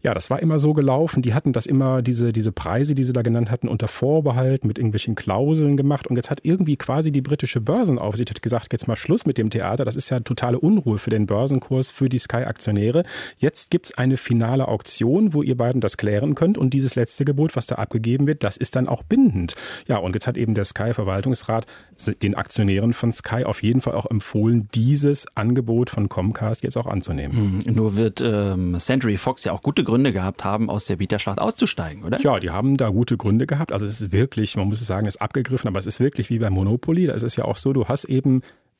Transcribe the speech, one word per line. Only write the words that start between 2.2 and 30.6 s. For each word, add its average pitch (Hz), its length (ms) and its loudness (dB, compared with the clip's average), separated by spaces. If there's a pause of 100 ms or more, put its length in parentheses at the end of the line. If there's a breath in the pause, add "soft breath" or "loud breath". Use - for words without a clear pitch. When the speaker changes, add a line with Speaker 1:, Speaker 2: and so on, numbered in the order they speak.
Speaker 1:
diese 110 180 0
Preise, 135 460 0
die 135 80 0
sie 123 80 0
da 120 100 0
genannt 117 300 0
hatten, 123 160 -4
unter 110 180 -2
Vorbehalt 131 800 0
mit 113 120 0
irgendwelchen 110 380 -2
Klauseln 143 600 2
gemacht. 139 320 0
Und 120 80 0
jetzt 120 140 -2
hat 143 120 -6
irgendwie 160 340 2
quasi 156 360 -2
die 139 100 0
britische 135 380 -2
Börsenaufsicht 117 680 0
hat - 140 -12
gesagt, 117 300 -2
„Jetzt - 160 -2
mal 113 80 0
Schluss - 280 0
mit 139 140 0
dem 110 120 2
Theater. 107 340 -2
Das 117 100 -2
ist 131 160 -2
ja 127 80 0
totale 123 400 0
Unruhe 156 400 4
für - 120 -4
den 107 160 2
Börsenkurs, 131 680 0
für 135 160 0
die 127 100 0
Sky-Aktionäre. 117 840 0 (340 loud breath)
Jetzt - 320 0
gibt's - 260 -2
eine 131 200 2
finale 120 500 0
Auktion, 135 680 2
wo 147 120 2
ihr 131 120 0
beiden 123 240 2
das 110 160 0
klären 104 380 0
könnt. 185 240 2
Und 131 160 2
dieses 135 220 2
letzte 123 280 0
Gebot, 147 300 0
was 123 140 -4
da - 160 -2
abgegeben 120 420 0
wird, 147 180 0
das 98 140 -2
ist - 180 -2
dann 127 100 0
auch - 160 -4
bindend.“ 143 520 2 (320 loud breath)
Ja, 120 100 2
und 92 180 -2
jetzt 107 120 -2
hat 123 100 -2
eben 113 180 0
der 104 120 0
Sky-Verwaltungsrat 110 1000 -2 (320 loud breath)
s-, - 220 -4
den 101 160 0
Aktionären 101 580 2
von 117 200 0
Sky - 320 -2
auf - 180 -4
jeden 120 180 2
Fall - 140 -2
auch 104 160 -4
empfohlen, 110 640 0
dieses 143 520 2 (100)
Angebot 120 520 0
von 101 220 -2
Comcast 110 520 -2
jetzt - 140 -4
auch 117 100 -4
anzunehmen. 95 280 -4
Speaker 2:
Hm, 98 600 0
nur 110 220 2
wird, 110 280 0
ähm, 95 540 0
Century 120 400 0
Fox - 260 -4
ja 85 80 -2
auch 90 100 -8
gute 147 220 0
Gründe 123 280 2
gehabt 92 320 -4
haben, 107 240 0